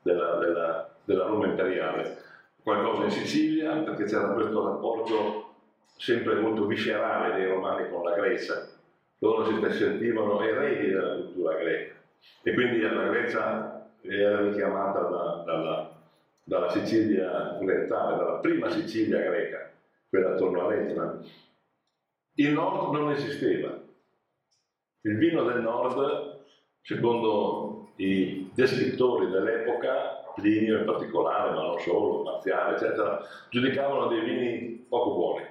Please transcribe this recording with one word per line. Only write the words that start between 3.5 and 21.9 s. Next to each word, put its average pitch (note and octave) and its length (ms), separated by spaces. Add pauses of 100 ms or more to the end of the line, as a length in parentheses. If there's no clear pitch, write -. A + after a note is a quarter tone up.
perché - 280
c'era G2+ 280
questo G#2+ 320
rapporto A2+ 880 (440)
sempre A2+ 380
molto G#2+ 300
viscerale - 720
dei F#2+ 120
romani - 420
con - 140
la G#2 120
Grecia. - 520 (520)
Loro A2 260
si - 320
sentivano G#2+ 640
eredi - 480
della F#2+ 240
cultura E2+ 420
greca - 380 (480)
e - 120
quindi A#2 300
alla G#2+ 260
Grecia A2 800 (120)
era G2+ 400
richiamata G2 600
da, - 440
dalla, - 460 (520)
dalla F2 260
Sicilia G2+ 920
orientale, - 560
dalla - 220
prima - 300
Sicilia G#2+ 500
greca, - 520 (380)
quella - 220
attorno - 340
all'Etna. - 540 (1120)